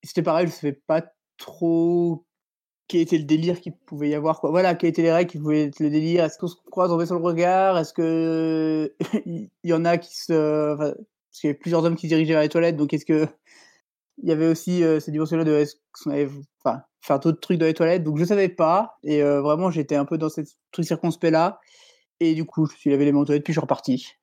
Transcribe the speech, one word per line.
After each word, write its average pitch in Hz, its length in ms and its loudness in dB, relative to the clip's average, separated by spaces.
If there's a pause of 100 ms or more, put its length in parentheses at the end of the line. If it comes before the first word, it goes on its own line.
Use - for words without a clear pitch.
et - 40 -20
c'était - 160 -4
pareil, 170 240 0
je 160 60 -6
savais 143 340 -6
pas 160 160 0 (360)
trop 170 880 0 (640)
quel 175 120 0
était 165 160 0
le 156 80 0
délire 165 380 0
qu'il 151 120 -12
pouvait 147 360 -6
y 147 40 0
avoir, 151 260 0
quoi. 147 100 -2
Voilà, 180 240 2
quelles 170 160 0
étaient 165 100 -2
les 165 120 4
règles, 175 180 2
qui 160 80 -12
pouvaient 151 260 0
être 143 160 -6
le 156 80 0
délire. 160 360 2
Est-ce 156 140 -6
qu'on 185 100 -6
se 170 80 -12 (140)
croise, 180 220 0
on 165 60 0
met 170 80 0
sur 175 120 -4
le 165 60 -4
regard ? 180 540 2
Est-ce 156 160 -4
que 160 1040 0
<laughs> - 240 -4
il 165 240 -10 (160)
y 170 80 0
en 165 140 0
a 170 100 2
qui - 180 -8
se, 151 600 0
enfin, 147 180 -4
parce - 480 -20
qu'il - 80 -2
y - 20 2
avait 143 80 -6
plusieurs 170 280 0
hommes 165 100 0
qui - 60 -8
se 165 60 -6
dirigeaient 160 260 2
vers 156 80 4
les 151 80 0
toilettes, 170 260 2
donc 147 160 -2
est-ce 151 140 -4
que 156 200 2 (960)
il 170 60 -2
y 165 40 2
avait 156 140 2
aussi, 170 380 0
euh, 156 160 2
cette 156 120 -10
dimension-là 160 300 -2
de 156 100 2
est-ce 147 240 0 (140)
qu'on - 200 -10
allait, 143 180 -2 (340)
enfin, 151 200 -2 (180)
faire - 180 0
d'autres 160 220 0
trucs 180 180 -2
dans 160 80 2
les 160 60 2
toilettes, 165 320 0
donc 151 140 -2
je 170 60 2
savais 196 260 0
pas, 185 520 0
et, 147 200 0
euh, 143 180 2
vraiment 156 300 0
j'étais 156 260 -2
un 143 80 0
peu 160 140 -4
dans 160 100 -2
ce 156 140 -8 (280)
truc 170 140 -4
circonspect-là, 165 720 0 (640)
et 165 140 2
du 160 100 -4
coup 156 220 -2
je 151 60 -6
me - 40 -20
suis - 140 -2
lavé 139 160 2
les 143 60 4
mains 143 80 4
aux 143 40 2
toilettes, 147 180 0
puis 160 120 -4
je 151 40 0
suis 151 40 -2
reparti. - 440 -2 (160)